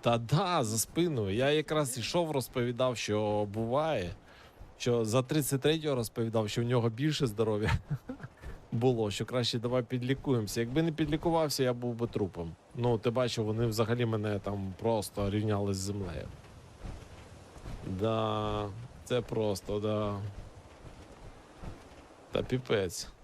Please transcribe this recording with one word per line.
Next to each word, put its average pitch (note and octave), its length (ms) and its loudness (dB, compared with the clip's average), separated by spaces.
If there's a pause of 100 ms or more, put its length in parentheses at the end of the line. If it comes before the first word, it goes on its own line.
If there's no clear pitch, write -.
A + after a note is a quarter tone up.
Та A#2 160 4
да, D#3 460 2
за A2 140 0
спиною. A#2 580 0
Я C3+ 160 4
якраз D3+ 460 2
ішов, D#3+ 340 0
розповідав, B2 680 0
що G#2+ 560 2
буває, A#2 580 0 (680)
що A#2+ 280 2
за B2 180 2
тридцять C#3 380 0
третього D3+ 340 2
розповідав, A2+ 540 0
що A#2 120 0
в A#2+ 40 2
нього A#2+ 240 4
більше C#3 380 0
здоров'я G#2+ 440 2 (520)
<laughs> - 480 -12
було, A2+ 400 2
що G#2+ 140 -4
краще A#2+ 340 0
давай B2 240 0
підлікуємося. B2 760 0
Якби B2 220 2
не E3 100 2
підлікувався, D#3 720 2
я B2 100 4
був A#2+ 220 -2
би A#2 120 -2
трупом. F2 480 -4 (200)
Ну, A#2+ 220 2
ти A#2+ 120 0
бачив, A#2 360 0
вони A2 200 0
взагалі A#2 400 2
мене G#2+ 340 0
там G2 400 -4
просто G#2 500 0
рівняли G2+ 440 0
з F#2+ 40 -2
землею. F#2+ 500 -6 (1600)
Да, G#2+ 840 0 (340)
це B2 180 0
просто, G#2 580 -2
да. G#2+ 400 -2 (2000)
Та G2 120 0
піпець. B2+ 640 0 (160)